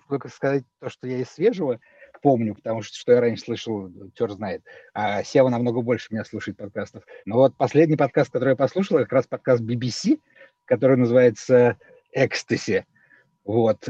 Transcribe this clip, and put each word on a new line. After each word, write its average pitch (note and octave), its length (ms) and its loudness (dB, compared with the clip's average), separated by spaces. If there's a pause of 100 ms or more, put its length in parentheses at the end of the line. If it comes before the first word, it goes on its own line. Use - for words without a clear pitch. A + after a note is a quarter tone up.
только C#3 180 -6
сказать C#3 360 -4 (160)
то, C3 100 -12
что - 180 -14
я B2+ 120 -6
из B2+ 100 -8
свежего E3 500 -2 (420)
помню, A#2 320 2
потому A2+ 280 -8
что, - 160 -16
что - 160 2
я A#2+ 80 6
раньше A#2 240 -2
слышал, G#2+ 440 -8 (240)
черт G#2 200 -6
знает. G2 300 -10 (300)
А G#2 300 -4
Сева C3 260 4
намного A#2+ 320 -2
больше A#2 300 -4
меня A2 140 -8
слушает G#2 320 -12
подкастов. G#2 460 -12 (220)
Но G#2+ 120 -2
вот C3 180 4
последний D3+ 400 2
подкаст, C#3+ 360 0
который C3+ 200 -2
я B2+ 40 2
послушал, E3+ 420 -2
как - 160 -2
раз B2+ 140 0
подкаст B2 340 0
би A2+ 140 -4
би A#2+ 140 -4
си, B3 300 -2 (460)
который B2+ 320 4
называется B2 800 4 (340)
«Экстаси». - 720 -2 (600)
Вот. A2 440 0